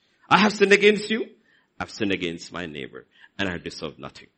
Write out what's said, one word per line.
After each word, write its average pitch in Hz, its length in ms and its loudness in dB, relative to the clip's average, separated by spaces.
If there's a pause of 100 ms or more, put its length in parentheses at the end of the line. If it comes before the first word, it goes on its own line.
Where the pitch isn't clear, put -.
(280)
"I 160 80 6
have 202 160 4
sinned 202 220 4
against 208 360 4
you. - 240 -6 (440)
I've 90 120 -10
sinned 101 220 -2
against 85 400 -4
my 85 140 -8
neighbor. 65 400 -14 (320)
And 98 100 -2
I 87 80 -4
deserve 78 420 -12
nothing. - 400 -18